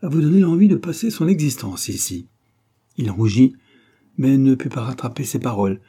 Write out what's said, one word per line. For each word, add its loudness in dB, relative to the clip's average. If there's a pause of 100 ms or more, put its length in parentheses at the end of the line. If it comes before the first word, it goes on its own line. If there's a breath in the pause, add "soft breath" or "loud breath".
à -6
vous 0
donner 4
envie 4
de 4
passer -6
son -2
existence -2
ici. -8 (680)
Il -4
rougit, 2 (640 soft breath)
mais 2
ne 4
put -4
pas -8
rattraper -8
ses -6
paroles. -2